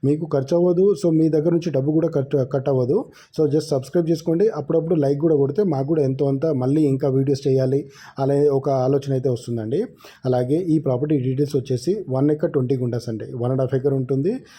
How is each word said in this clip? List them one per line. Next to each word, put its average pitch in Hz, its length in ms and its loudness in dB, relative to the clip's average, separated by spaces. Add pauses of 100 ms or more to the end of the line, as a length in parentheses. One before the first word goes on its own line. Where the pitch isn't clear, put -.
మీకు 151 280 0
ఖర్చు 139 240 0
అవ్వదు. 180 480 4
So, 170 100 2
మీ 160 140 4
దగ్గర 156 240 2
నుంచి 170 180 0
డబ్బు 139 220 0
కూడా 160 160 0
కట్, 147 280 -2 (160)
కట్ 135 160 -2
అవ్వదు. 131 360 0 (360)
So, 151 60 4
just 147 200 0
సబ్స్క్రైబ్ 156 440 -2
చేసుకోండి. 170 460 0
అప్పుడప్పుడు 160 380 -2
లైక్ 143 260 2
కూడా 160 160 4
కొడితే 139 260 0
మాకు 139 240 0
కూడా 156 160 0
ఎంతో 135 240 0
అంత 139 200 0
మళ్ళీ 143 360 0
ఇంకా 139 260 2
వీడియోస్ 135 400 0
చేయాలి 131 400 0 (300)
అనే 143 300 2
ఒక 139 220 0
ఆలోచన 135 420 0
అయితే 131 160 0
వస్తుందండి. 120 560 -4 (400)
అలాగే 127 320 0
ఈ 165 220 0
ప్రాపర్టీ 143 380 0
డీటెయిల్స్ 135 400 -2
వచ్చేసి 135 540 -2
వన్ 135 200 2
ఎకర్ 151 220 0
ట్వంటీ 131 240 0
గుంటాస్ 120 320 -4
అండి, 110 160 -8 (120)
వన్ 120 140 -2
అండ్ 135 100 0
హాఫ్ 131 140 0
ఎకర్ 135 200 0
ఉంటుంది. 135 380 0 (260)